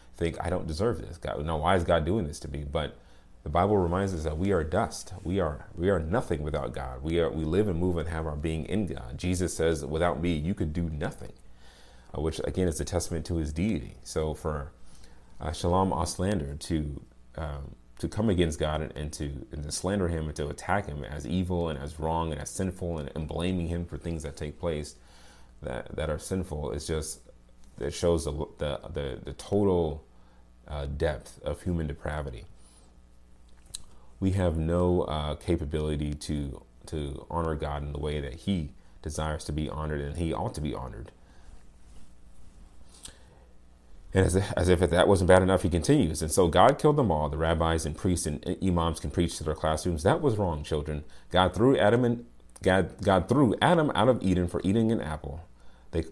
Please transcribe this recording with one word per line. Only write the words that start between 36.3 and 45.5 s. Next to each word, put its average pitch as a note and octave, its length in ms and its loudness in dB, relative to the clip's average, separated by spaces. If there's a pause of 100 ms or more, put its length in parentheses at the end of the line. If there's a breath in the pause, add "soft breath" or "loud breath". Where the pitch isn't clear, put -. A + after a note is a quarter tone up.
to C#2+ 440 -6
honor E2 240 -2
God D2 280 -4
in C#2+ 100 -6
the C#2+ 60 -6
way D2+ 220 -2
that C#2 140 -8
he F2 380 -2 (300 soft breath)
desires D2+ 420 -4
to - 80 -6
be D2+ 160 -2
honored D2+ 320 -4
and C#2+ 160 -6
he E2 160 -2
ought F2+ 220 -4
to D2+ 60 -8
be D2 140 -2
honored. B1+ 360 -10 (3000 loud breath)
And F#2+ 140 6
as E2 80 4
if, G2 200 2
as F2 140 4
if F2+ 120 8
that E2+ 260 6
wasn't F#2 220 6
bad F#2 120 10
enough, F#2 220 4